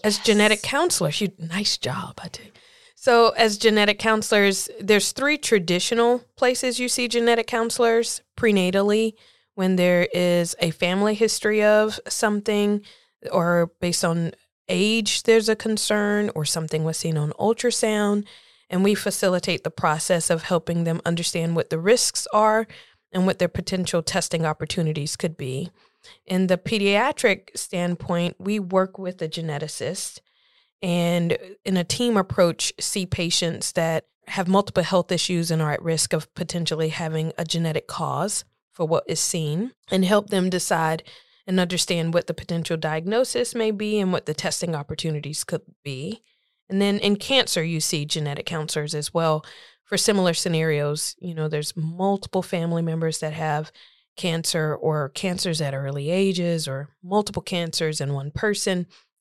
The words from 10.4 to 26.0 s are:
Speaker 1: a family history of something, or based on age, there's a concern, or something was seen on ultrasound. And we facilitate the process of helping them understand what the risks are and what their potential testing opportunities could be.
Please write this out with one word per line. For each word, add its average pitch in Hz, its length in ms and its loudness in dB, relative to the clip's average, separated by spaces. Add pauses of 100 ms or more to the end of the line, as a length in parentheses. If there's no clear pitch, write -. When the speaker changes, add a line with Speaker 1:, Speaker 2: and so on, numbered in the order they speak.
Speaker 1:
a 165 120 0
family 190 420 0
history 214 500 2
of 214 360 4 (100)
something, 208 720 0 (500)
or 170 480 2
based 175 240 -2
on 170 300 0 (340)
age, 208 560 0
there's 226 260 4
a 220 60 2
concern, 208 800 0
or 156 120 -2
something 156 380 -2
was 160 140 -2
seen 160 180 -2
on 151 180 0
ultrasound. 214 920 0 (420)
And 180 160 0
we 202 120 4
facilitate 185 680 0
the 165 60 -4
process 160 640 0
of 165 100 0
helping 170 440 0
them 165 200 0
understand 170 500 -2
what 165 140 -2
the 160 80 -2
risks 208 560 2
are 214 320 4 (460)
and 185 160 2
what 190 100 0
their 180 100 2
potential 185 540 -2
testing 165 420 -2
opportunities 156 720 -2
could 160 220 -4
be. 135 320 -6 (560)